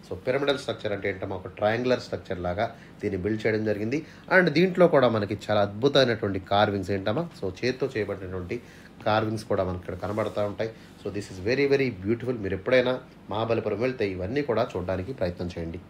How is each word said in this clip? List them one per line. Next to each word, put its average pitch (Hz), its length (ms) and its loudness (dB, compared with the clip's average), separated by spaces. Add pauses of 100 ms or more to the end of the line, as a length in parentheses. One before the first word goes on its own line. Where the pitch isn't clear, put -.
so, - 40 -10 (140)
pyramidal 139 400 2
structure 110 320 -4
అంటే 95 160 -4
ఏంటమ్మా? 95 280 -6
ఒక 95 180 -12
triangular 120 480 2
structure 90 400 -6
లాగా 98 200 0 (340)
దీన్ని 95 240 -2
build 107 200 0
చేయడం 110 260 2
జరిగింది. 110 280 -2 (360)
And 185 120 6 (120)
దీంట్లో 180 280 6 (100)
కూడా 127 200 6
మనకి 101 200 -2 (100)
చాలా 104 220 4
అద్భుతమైనటువంటి 117 720 2 (100)
carvings 101 460 2
ఏంటమ్మా? 110 280 -2 (140)
So, 98 80 -4 (140)
చేత్తో 127 340 -2
చేయబడినటువంటి 95 640 -4 (480)
కార్వింగ్స్ 110 440 2
కూడా 98 180 2
మనకి 90 160 -4
ఇక్కడ 85 200 -8
కనబడతా 101 460 -2
ఉంటాయి. 107 200 -4 (320)
So, - 140 -8
this 104 180 -8
is 95 40 -12 (120)
very, 135 240 4
very 139 120 4 (160)
beautiful. 117 420 -2
మీరు 95 140 -2
ఎప్పుడైనా 127 360 4 (380)
మహాబలిపురం 107 520 0
వెళ్తే 127 220 0 (100)
ఇవన్నీ 98 340 -2
కూడా 110 220 2
చూడడానికి 92 480 -4
ప్రయత్నం 90 340 -2
చేయండి. 82 260 -6 (100)